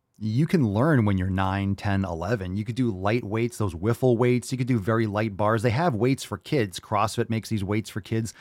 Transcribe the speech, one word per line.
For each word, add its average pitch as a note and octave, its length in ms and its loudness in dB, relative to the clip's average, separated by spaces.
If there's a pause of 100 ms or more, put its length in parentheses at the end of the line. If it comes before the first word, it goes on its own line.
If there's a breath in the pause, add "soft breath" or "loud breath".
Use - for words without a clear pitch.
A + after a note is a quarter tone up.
(160)
you A2 300 0
can C3+ 260 2
learn B2 320 4
when G2+ 140 2
you're F#2 100 0
nine, G2 460 0
ten, G2 300 0
eleven. F2+ 520 -4
You G#2+ 80 -4
could A2 120 -6
do A#2+ 160 0
light G2+ 320 0
weights, A2+ 340 -4
those F#2+ 160 -2
wiffle A#2 420 2
weights. B2 360 2
You B2+ 60 -2
could A#2+ 100 -2
do B2 100 2
very A2+ 300 0
light G#2 280 -2
bars. G#2+ 260 2
They A#2+ 80 2
have C#3+ 260 0
weights B2 260 0
for G#2 160 -8
kids. A2 400 -2
CrossFit G#2+ 520 -2
makes A2 180 -2
these G#2 160 -2
weights G#2 260 -2
for A2+ 100 -8
kids. A2+ 400 -4